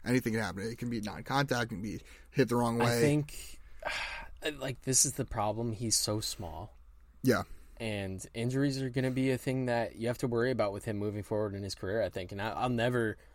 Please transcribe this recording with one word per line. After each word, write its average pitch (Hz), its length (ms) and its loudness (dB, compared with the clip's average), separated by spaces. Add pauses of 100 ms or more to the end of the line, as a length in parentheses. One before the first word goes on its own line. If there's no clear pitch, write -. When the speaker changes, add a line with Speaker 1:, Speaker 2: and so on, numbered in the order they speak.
Speaker 1:
Anything 123 300 2
can 113 80 2
happen. 95 220 -2
It 113 160 -4
can 120 100 -4
be 117 120 -2
non-contact, 120 640 0
it - 100 -4
can 90 80 -6
be 101 160 -4 (320)
hit 123 180 4
the 120 60 2
wrong 117 240 4
way. 117 80 4 (100)
Speaker 2:
I - 20 4
think, 147 360 4 (500)
<sighs> - 760 -6
like, 131 240 -6
this 135 220 6
is 139 80 0
the 131 120 -2
problem. 110 480 0
He's 107 240 0
so 107 220 0
small. 85 540 -8 (500)
Speaker 1:
Yeah. 113 200 4 (340)
Speaker 2:
And 98 560 -4
injuries 135 480 0
are 131 80 -2
gonna 127 220 0
be 131 200 2
a 123 60 2
thing 131 280 -2
that 117 320 0
you 113 100 -2
have 120 120 0
to 139 80 0
worry 120 240 2
about 110 200 2
with 101 140 -6
him 107 120 -2
moving 104 260 -2
forward 104 320 0
in 98 80 -6
his 98 120 -6
career, 101 260 0
I 92 80 2
think. 92 220 -6
And 98 100 -6
I, 110 140 -2
I'm 120 220 2
never, 117 400 2 (180)